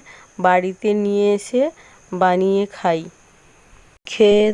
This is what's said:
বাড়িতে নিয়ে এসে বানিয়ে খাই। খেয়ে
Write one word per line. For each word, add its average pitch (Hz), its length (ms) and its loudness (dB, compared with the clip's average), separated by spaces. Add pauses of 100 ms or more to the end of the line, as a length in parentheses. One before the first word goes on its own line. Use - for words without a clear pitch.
(400)
বাড়িতে 185 560 0
নিয়ে 202 380 0
এসে 226 280 -2 (500)
বানিয়ে 190 600 0
খাই। 165 300 -4 (1040)
খেয়ে 208 460 2